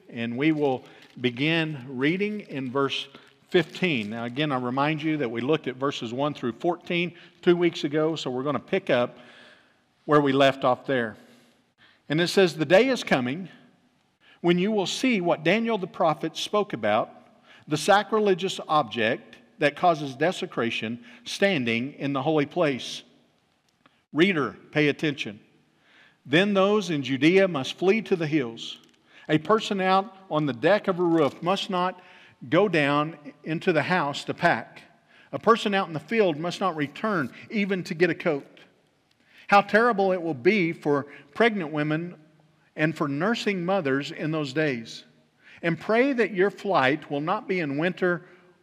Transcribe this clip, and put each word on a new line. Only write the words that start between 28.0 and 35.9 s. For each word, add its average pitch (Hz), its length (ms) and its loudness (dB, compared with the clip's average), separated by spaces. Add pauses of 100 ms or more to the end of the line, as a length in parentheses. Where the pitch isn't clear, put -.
to - 120 -4
the 165 120 0
hills. 123 500 -4 (540)
A 156 80 4
person 208 420 0
out 190 340 2 (160)
on 151 140 0
the 139 80 0
deck 165 340 2
of 185 120 0
a 180 40 -2
roof 165 400 2
must 190 280 -2
not 185 320 -2 (480)
go 196 180 4
down 151 480 0 (260)
into 170 300 -2
the 151 100 4
house 143 420 -2
to 139 100 -6
pack. - 480 0 (500)
A - 60 -4
person 214 360 2
out 196 140 0
in 165 60 -8